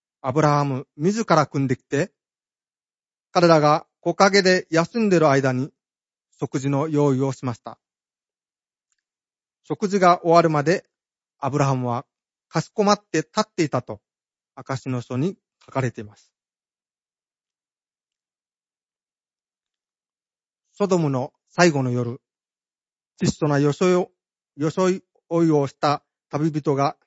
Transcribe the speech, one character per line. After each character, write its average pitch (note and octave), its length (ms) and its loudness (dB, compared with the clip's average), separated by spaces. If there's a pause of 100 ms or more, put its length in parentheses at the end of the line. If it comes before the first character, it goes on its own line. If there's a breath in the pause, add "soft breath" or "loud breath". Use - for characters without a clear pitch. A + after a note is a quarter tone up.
(200)
ア - 120 -4
ブ D3+ 100 0
ラ D3 160 2
ハ C#3+ 60 0
ム C#3 220 -6 (100)
自 G3+ 300 -2
ら D#3 200 2
汲 - 120 -6
ん C#3 80 0
で B2 100 -2
き - 80 -20
て、 D3 280 -4 (1200)
彼 F3+ 160 4
ら D#3+ 120 6
が D3 260 2 (140)
木 E3+ 140 -4
陰 G3 280 4
で F#3 280 2
休 E3+ 300 -2
ん A3 80 0
で F3+ 100 4
る D#3 120 4
間 C3+ 220 2
に B2+ 180 -4 (680)
食 D3 200 -8
事 C3+ 100 -4
の C#3+ 200 -2
用 D3 260 2
意 B2+ 80 -2
を C#3 100 -2
し - 140 -14
ま A#2+ 80 -6
し - 80 -18
た。 A2+ 160 -18 (1800)
食 F3 260 -6
事 G3 100 -2
が F3+ 240 4
終 E3+ 100 0
わ E3+ 100 6
る E3 80 0
ま D3+ 120 0
で E3 220 -2 (540)
ア C3+ 100 -8
ブ C#3 100 -4
ラ C#3+ 80 0
ハ C3+ 80 0
ム B2+ 140 -4
は A#2+ 160 -6 (500)
か E3 60 -4
し - 120 -10
こ G#3+ 120 -2
ま G3+ 80 4
っ G3+ 120 -2
て - 140 -6
立 D#3 120 -6 (100)
っ G#3+ 120 -8
て F3 120 -2
い C#3 40 -2
た C3 140 -6
と、 - 180 -16 (540)
証 C3+ 340 -10
の B2+ 120 -6
書 B2 160 -10
に E3+ 200 -4 (300)
書 - 60 -20
か C3+ 80 -4
れ B2+ 100 -2
て A#2 120 -12
い - 20 -16
ま G#2+ 120 -20
す。 - 160 -20 (4000)
ソ - 160 -4
ド F3+ 140 0
ム D3+ 100 0
の C3+ 220 -4 (160)
最 F3 220 2
後 C#3 120 -2
の B2+ 80 -2
夜、 B2 300 -6 (1000)
質 - 180 -2
素 D#3+ 80 -2
な D3 120 0
装 D3 300 0
い F3+ 80 2
を、 F3+ 160 -4 (440)
装 D#3+ 340 -2
い F#3+ 120 -6 (300)
を D#3+ 340 2
し - 100 -16
た D3 280 -2 (260)
旅 D3+ 220 -2
人 D3 240 -2
が C#3 200 -2 (100)